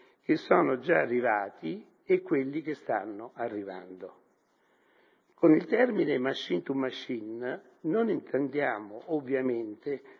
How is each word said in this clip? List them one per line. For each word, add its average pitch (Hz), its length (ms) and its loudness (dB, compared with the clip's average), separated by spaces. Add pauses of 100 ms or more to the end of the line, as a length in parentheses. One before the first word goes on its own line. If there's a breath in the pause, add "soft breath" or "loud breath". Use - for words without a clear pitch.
(240 loud breath)
che 156 120 2
sono 160 420 4
già 160 220 4
arrivati 123 840 -2 (200)
e 185 180 2
quelli 143 400 -2
che 151 120 -6
stanno 107 600 -6
arrivando. 95 880 -8 (1200 soft breath)
Con 156 140 8
il 180 100 0
termine 208 520 2
machine 135 440 -2
to - 100 -4
machine 123 880 -4 (200)
non 220 280 0
intendiamo 127 1000 -2
ovviamente 131 960 -2 (200 loud breath)